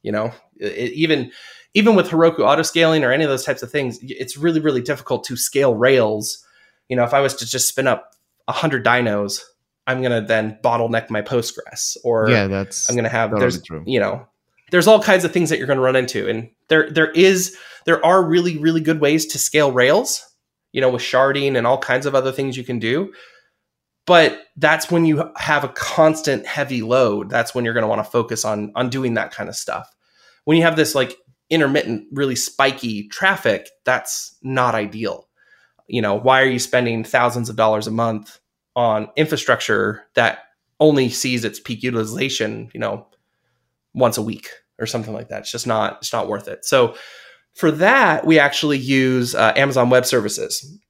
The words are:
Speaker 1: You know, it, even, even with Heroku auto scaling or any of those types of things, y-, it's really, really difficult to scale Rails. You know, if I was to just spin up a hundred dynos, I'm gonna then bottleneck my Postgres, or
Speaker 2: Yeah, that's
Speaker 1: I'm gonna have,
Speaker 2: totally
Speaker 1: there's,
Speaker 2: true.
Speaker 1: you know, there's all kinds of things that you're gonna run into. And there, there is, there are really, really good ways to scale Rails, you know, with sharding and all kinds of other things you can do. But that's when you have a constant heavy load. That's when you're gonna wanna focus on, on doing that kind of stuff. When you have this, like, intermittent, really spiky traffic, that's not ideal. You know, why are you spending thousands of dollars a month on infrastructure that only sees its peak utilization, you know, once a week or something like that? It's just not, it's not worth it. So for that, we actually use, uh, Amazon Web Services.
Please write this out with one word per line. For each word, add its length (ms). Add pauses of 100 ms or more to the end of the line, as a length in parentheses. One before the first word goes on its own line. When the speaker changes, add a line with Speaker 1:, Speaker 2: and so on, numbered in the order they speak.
Speaker 1:
You 100
know, 200 (240)
it, 360
even, 380 (440)
even 200
with 140
Heroku 320
auto 220
scaling 420
or 80
any 100
of 80
those 140
types 180
of 80
things, 320
y-, 160
it's 180
really, 240
really 220
difficult 420
to 120
scale 380
Rails. 720 (440)
You 80
know, 80
if 100
I 60
was 160
to 100
just 220
spin 180
up 240 (380)
a 40
hundred 320
dynos, 580 (440)
I'm 140
gonna 200
then 420
bottleneck 480
my 120
Postgres, 800
or 260
Speaker 2:
Yeah, 160
that's 420
Speaker 1:
I'm 60
gonna 140
have, 220
Speaker 2:
totally 100
Speaker 1:
there's, 220
Speaker 2:
true. 220
Speaker 1:
you 140
know, 280 (440)
there's 160
all 160
kinds 220
of 80
things 180
that 80
you're 80
gonna 140
run 160
into. 320
And 220 (180)
there, 220
there 200
is, 460 (280)
there 220
are 180
really, 340
really 220
good 200
ways 260
to 120
scale 340
Rails, 520 (480)
you 80
know, 100
with 120
sharding 540
and 100
all 120
kinds 280
of 80
other 180
things 240
you 80
can 140
do. 340 (920)
But 340 (160)
that's 340
when 140
you 320
have 280
a 40
constant 800
heavy 360
load. 460
That's 260
when 100
you're 100
gonna 140
wanna 160
focus 400
on, 320
on 120
doing 260
that 180
kind 160
of 80
stuff. 360 (520)
When 120
you 60
have 140
this, 180
like, 220 (340)
intermittent, 600
really 240
spiky 720
traffic, 600 (160)
that's 580
not 320
ideal. 540 (600)
You 120
know, 140
why 260
are 80
you 100
spending 460
thousands 440
of 80
dollars 300
a 40
month 480 (360)
on 420
infrastructure 880 (120)
that 240 (420)
only 300
sees 340
its 160
peak 220
utilization, 880
you 80
know, 260 (840)
once 240
a 60
week 260 (300)
or 80
something 260
like 160
that? 120
It's 120
just 140
not, 320
it's 140
not 140
worth 220
it. 160
So 320 (580)
for 160
that, 540
we 140
actually 400
use, 560
uh, 200
Amazon 360
Web 160
Services. 720 (120)